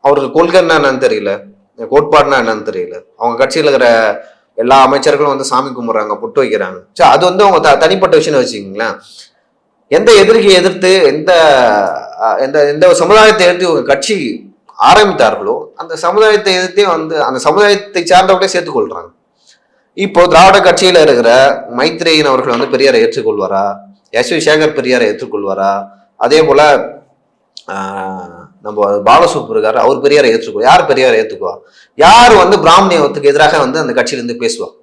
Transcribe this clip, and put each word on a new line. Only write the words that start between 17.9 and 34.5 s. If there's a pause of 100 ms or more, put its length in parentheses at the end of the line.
சார்ந்தவர்களே
சேர்த்துக்
கொள்றாங்க. (840)
இப்போ
திராவிட
கட்சியில
இருக்கிற (120)
மைத்ரேயன்
அவர்கள்
வந்து
பெரியாரை
ஏற்றுக்கொள்வாரா? (340)
எஸ்
வி
சேகர்
பெரியாரை
ஏற்றுக்கொள்வாரா? (300)
அதே
போல, (800)
ஆ, (580)
நம்ம
பாலசுப்பு
இருக்காரு,
அவர்
பெரியாரை
ஏற்றுக்கொள்-,
யார்
பெரியாரை
ஏத்துக்குவா? (360)
யார்
வந்து
பிராமணியத்துக்கு
எதிராக
வந்து
அந்த
கட்சியில
இருந்து
பேசுவா? (100)